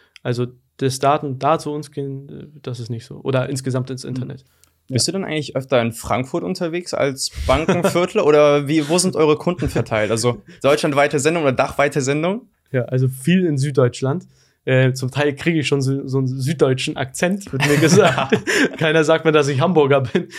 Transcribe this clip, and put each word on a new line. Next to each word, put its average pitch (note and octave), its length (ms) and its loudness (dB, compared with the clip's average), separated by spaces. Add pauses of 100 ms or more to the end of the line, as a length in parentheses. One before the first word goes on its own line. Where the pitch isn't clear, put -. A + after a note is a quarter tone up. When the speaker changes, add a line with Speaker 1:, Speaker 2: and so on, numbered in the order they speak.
(240)
Speaker 1:
Also, B2 240 -2 (300)
dass C3 220 -2
Daten C#3+ 400 0
da D3+ 200 0
zu D3+ 120 -8
uns D3 200 -8
gehen, C#3 380 -10
äh, D3 320 -20
das B2 180 -10
ist A#2+ 100 -10
nicht A#2 160 -10
so. - 160 -18
Oder C3 280 -2
insgesamt C3 400 -4
ins B2+ 140 -10
Speaker 2:
Mhm. C3+ 60 -10
Speaker 1:
Internet. B2+ 360 -10 (420)
Speaker 2:
Bist B2+ 200 -2
Speaker 3:
Ja. E3 60 -4
Speaker 2:
du G3 60 -4
denn F3 80 -6
eigentlich D3+ 280 -6
öfter C3 260 0
in A#2 100 0
Frankfurt C3 520 -4
unterwegs F3 520 -6
als C3+ 340 -2 (160)
Bankenviertel? F3 760 0
Speaker 1:
<laughs> - 40 2
Speaker 2:
Oder D3 420 4
wie, D3 220 0
wo F3 80 2
sind F#3 180 0
eure D3+ 220 4
Kunden F3 320 -2
verteilt? G#2+ 400 -2
Also, A2+ 320 -2 (220)
deutschlandweite D3 560 2
Sendung D#3 240 2
oder C3+ 100 2
dachweite C#3+ 480 0
Sendung? D#3 480 -2 (220)
Speaker 1:
Ja, B2 140 0
also C3 220 0
viel F3 380 0
in D3 140 0
Süddeutschland. C3+ 680 0 (380)
Äh, C3 280 4
zum C3 160 -6
Teil D3 240 0
kriege E3 260 -2
ich C3+ 80 -2
schon C#3+ 140 0
so, C#3 260 -2
so C3+ 120 -2
einen C3 80 0
süddeutschen C3+ 680 0
Akzent, F3+ 540 -4
wird C3+ 160 -2
mir D3 100 4
gesagt. C#3+ 580 4 (220)
Speaker 2:
<laughs> - 200 0
Speaker 1:
Keiner D#3+ 260 2
sagt D#3+ 220 2
mir, D#3+ 60 4
dass D3 160 4
ich C#3+ 140 0
Hamburger C#3+ 400 4
bin. E3+ 260 -2 (100)